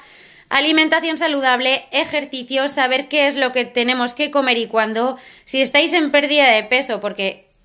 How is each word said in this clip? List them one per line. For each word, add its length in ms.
Alimentación 720
saludable, 720
ejercicio, 800
saber 380
qué 180
es 100
lo 160
que 140
tenemos 480
que 160
comer 260
y 100
cuándo. 520
Si 160
estáis 320
en 180
pérdida 360
de 160
peso, 380
porque 480